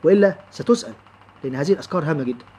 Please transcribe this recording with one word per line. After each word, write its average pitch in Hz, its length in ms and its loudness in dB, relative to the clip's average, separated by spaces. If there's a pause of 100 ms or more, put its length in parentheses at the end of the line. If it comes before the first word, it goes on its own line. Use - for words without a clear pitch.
وإلا 196 320 4 (160)
ستسأل، - 420 -2 (500)
لأن 131 120 -6
هذه 147 180 0
الأذكار 185 300 -4
هامة 147 200 -4
جدًا. 123 220 -8 (120)